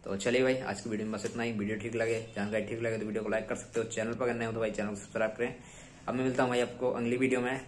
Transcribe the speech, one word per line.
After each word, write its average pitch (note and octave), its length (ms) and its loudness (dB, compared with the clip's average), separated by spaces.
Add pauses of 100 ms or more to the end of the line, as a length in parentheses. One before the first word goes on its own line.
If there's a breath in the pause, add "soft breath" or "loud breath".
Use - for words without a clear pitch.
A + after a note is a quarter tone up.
तो G2 120 -2
चलिए B2 260 4
भाई C3 140 4
आज - 240 -4
की A#2 100 -6
वीडियो G#2+ 180 -2
में A2 100 -2
बस A#2 80 -4
इतना A#2 160 -2
ही। A#2 100 0
वीडियो G#2 260 0
ठीक A2 160 -6
लगे, A2+ 320 0 (100)
जानकारी G#2 280 0
ठीक A2+ 160 -4
लगे A2+ 180 0
तो G#2+ 80 -2
वीडियो G#2+ 160 -2
को G#2+ 60 -2
लाइक G#2+ 200 0
कर B2 60 0
सकते - 260 -2
हो, A2+ 60 0
चैनल A2+ 260 -2
पर A#2 120 -2
अगर A#2+ 100 2
नए A#2 120 0
हो A2+ 60 -2
तो A2+ 80 -2
भाई A2 100 2
चैनल G#2 180 -2
को G#2 80 -4
सब्सक्राइब A2 340 0
करें। B2 240 -2 (540 loud breath)
अब A#2 60 -2
मैं C3 100 0
मिलता C3 180 4
हूँ B2 80 4
भाई A#2+ 100 4
आपको B2 300 2
अगली A#2+ 260 2
वीडियो B2+ 240 4
में C3 280 0